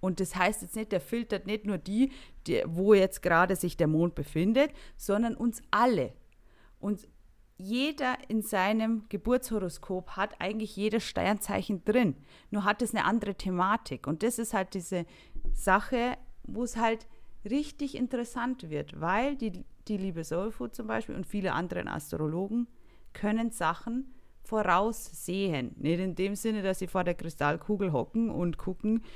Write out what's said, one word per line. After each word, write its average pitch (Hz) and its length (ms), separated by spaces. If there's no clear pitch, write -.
Und 185 180
das 185 160
heißt 190 260
jetzt 180 140
nicht, 214 160
der 196 80
filtert 214 480
nicht 214 180
nur 202 120
die, 208 340
die, - 200
wo 185 260
jetzt 190 280
gerade 180 340
sich 180 220
der 170 100
Mond 160 260
befindet, 220 580
sondern 220 380
uns 233 260
alle. 214 400
Und 202 260
jeder 254 600
in 220 140
seinem 214 680
Geburtshoroskop 202 1000
hat 208 280
eigentlich 214 360
jedes 208 280
Sternzeichen 196 840
drin, 214 300
nur 202 140
hat 208 160
es 226 120
eine 214 120
andere 202 300
Thematik. 185 680
Und 156 160
das 240 160
ist 233 160
halt 190 200
diese 175 320
Sache, 233 640
wo 208 200
es 233 140
halt 226 300
richtig 285 460
interessant 240 760
wird, 147 300
weil 214 360
die, 190 280
die 214 100
liebe 185 260
Soulfood 214 520
zum 220 120
Beispiel 220 280
und 190 100
viele 190 280
andere 175 340
Astrologen 170 800
können 220 380
Sachen 226 640
voraussehen. 190 1300
Nicht 165 220
in 185 160
dem 196 200
Sinne, 214 260
dass 190 180
sie 185 80
vor 180 160
der 175 120
Kristallkugel 170 760
hocken 220 380
und 175 280
gucken, 214 460